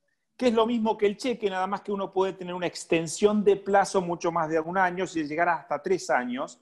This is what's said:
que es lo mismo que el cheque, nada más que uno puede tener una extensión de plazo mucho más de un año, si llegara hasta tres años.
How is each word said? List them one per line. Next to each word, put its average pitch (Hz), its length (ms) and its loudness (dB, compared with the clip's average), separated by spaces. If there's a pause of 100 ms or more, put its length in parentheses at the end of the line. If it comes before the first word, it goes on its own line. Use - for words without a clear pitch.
(360)
que 247 100 0
es 233 80 4
lo 226 100 4
mismo 220 320 0
que 208 100 2
el 208 100 0
cheque, 233 340 -2
nada 185 160 -2
más 190 140 -6
que - 100 -10
uno 196 220 -4
puede 190 220 0
tener 180 200 -10
una 180 140 -4
extensión 175 760 0
de 196 140 6
plazo 196 440 2
mucho 175 300 -2
más 165 180 0
de 160 120 0
un 170 180 -4
año, 180 300 0
si 160 160 -4
llegara 165 300 0
hasta 151 280 -6
tres 185 260 0
años. 131 540 -2